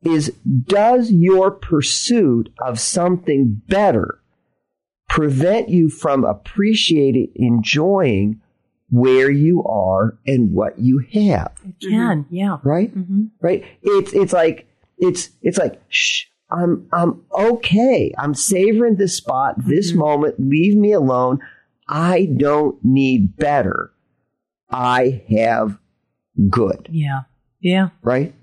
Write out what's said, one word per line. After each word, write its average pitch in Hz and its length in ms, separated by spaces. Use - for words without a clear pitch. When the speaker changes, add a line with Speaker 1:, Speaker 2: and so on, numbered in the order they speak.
Speaker 1:
is, 160 300
does 226 480
your 185 400
pursuit 147 960
of 123 200
something 156 880
better 185 520
prevent 156 600
you 170 200
from 139 340
appreciating, 147 1120
enjoying 120 1040
where 131 420
you 156 320
are 101 540
and 123 240
what 95 280
you 131 200
have? 202 400
Speaker 2:
It 185 100
can, 214 360
Speaker 3:
Mm-hmm. 175 100
Speaker 2:
yeah. 190 280
Speaker 1:
Right? 170 320
Speaker 2:
Mm-hmm. 196 280
Speaker 1:
Right? - 240
It's, 196 320
it's 196 200
like, 165 340
it's, 180 320
it's - 160
like, - 300
"Shh, - 380
I'm, 175 400
I'm 175 320
okay. 220 840
I'm 147 160
savoring 208 640
this 190 180
spot, 135 420
this 151 340
Speaker 2:
Mm-hmm. 170 80
Speaker 1:
moment. 151 400
Leave 156 360
me 208 160
alone. 131 480
I 175 380
don't 147 580
need 131 540
better. 139 560
I 127 600
have 110 480
good." 110 420
Speaker 2:
Yeah. 143 300
Yeah. 185 280
Speaker 1:
Right? 127 420